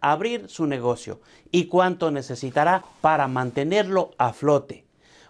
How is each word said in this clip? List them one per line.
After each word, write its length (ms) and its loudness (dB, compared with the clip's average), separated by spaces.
abrir 480 -2
su 160 -4
negocio 560 -4
y 140 2
cuánto 460 0
necesitará 760 0
para 260 2
mantenerlo 920 0
a 160 2
flote. 500 0